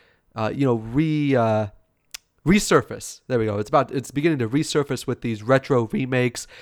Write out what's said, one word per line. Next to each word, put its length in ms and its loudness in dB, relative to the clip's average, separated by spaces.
uh, 200 -2
you 120 0
know, 100 4
re-, 600 0
uh, 320 2
resurface. 800 0
There 140 0
we 60 2
go. 120 -2
It's 100 -4
about, 220 2
it's 220 -6
beginning 260 0
to 100 -2
resurface 560 -2
with 180 -6
these 200 -6
retro 460 2
remakes 580 -2